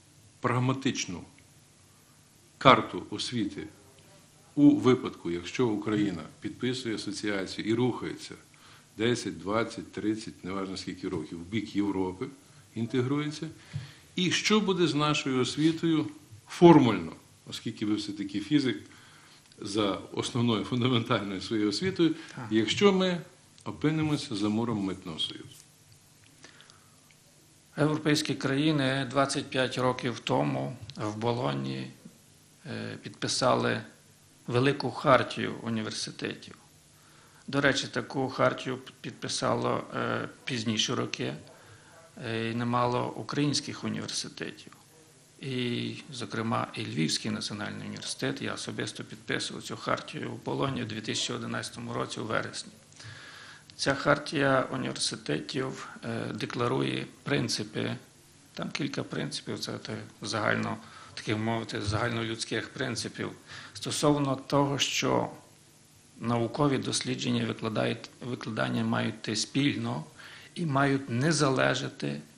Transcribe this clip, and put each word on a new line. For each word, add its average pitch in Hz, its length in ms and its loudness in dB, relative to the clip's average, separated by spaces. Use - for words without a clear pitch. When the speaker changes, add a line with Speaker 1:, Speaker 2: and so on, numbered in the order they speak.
Speaker 1:
прагматичну 127 840 0
карту 110 520 6
освіти - 580 -4
у 143 200 10
випадку, 120 560 2
якщо 87 360 0
Україна 104 560 0
підписує 117 560 -4
асоціацію 98 720 -4
і 110 60 2
рухається 117 640 -2
десять, 107 420 0
двадцять, 98 520 -2
тридцять, 107 520 -4
неважно 92 340 -6
скільки 92 320 -8
років, 82 300 -6
в 85 60 -12
бік 101 300 -6
Європи 95 520 0
інтегрується, 139 720 -2
і 180 160 2
що - 280 4
буде 180 280 4
з 143 80 0
нашою 143 460 2
освітою 156 680 2
формульно, 120 640 10
оскільки - 380 -6
ви 104 100 4
все-таки 101 440 -4
фізик 131 380 2
за 98 380 0
основною 117 520 2
фундаментальною 113 800 2
своєю 104 280 2
освітою, 170 460 2
Speaker 2:
Так. - 160 -8
Speaker 1:
якщо 196 420 6
ми 185 280 2
опинимося 151 680 0
за 104 140 2
муром 110 340 0
Митного 85 360 -6
Союзу? - 260 -4
Speaker 2:
Європейські 151 580 2
країни 135 760 2
двадцять 135 400 0
п'ять 127 280 0
років 123 420 0
тому 135 580 0
в 107 200 -4
Болоньї, 131 760 -2
е, 110 360 -8
підписали 120 800 2
Велику 127 440 2
хартію 113 720 4
університетів. - 920 -6
До 139 140 0
речі, 135 260 4
таку 127 420 -4
хартію 127 500 0
підписало, 120 840 -2
е, 117 340 -2
пізніші 113 480 -2
роки, 123 400 -4
е, 113 260 -2
і 113 40 -4
немало 123 600 0
українських 139 680 -2
університетів. - 880 -6
І, 120 540 -4
зокрема, 117 600 -4
і 120 80 -8
Львівський 113 500 -2
національний 104 560 -6
університет, 104 540 -6
я 107 120 -4
особисто 113 500 -6
підписував - 600 -6
цю - 140 -8
хартію 123 540 -4
в 123 140 -12
Болоні 135 380 -2
у - 20 -4
дві 110 160 -6
тисячі 120 320 -4
одинадцятому 117 600 -8
році 127 260 -4
у 117 60 -6
вересні. - 460 -4
Ця 139 200 0
хартія 139 800 2
університетів, - 1160 -4
е, 113 280 -4
декларує 127 720 -2
принципи, 117 720 -2
там - 180 -6
кілька 135 320 -4
принципів, - 560 -6
це 117 120 -8
те 113 260 -8
загально, 110 560 0
таких - 240 -2
мовити, 113 440 -2
загальнолюдських 113 880 -2
принципів, 113 600 -4
стосовно 147 640 2
того, 139 440 2
що 123 500 2
наукові 120 580 2
дослідження 120 680 -2
викладають, 117 640 -2
викладання 120 600 -2
мають 117 320 0
йти - 200 -6
спільно 123 680 -2
і 180 100 -2
мають 139 440 2
не 123 220 2
залежати 135 920 2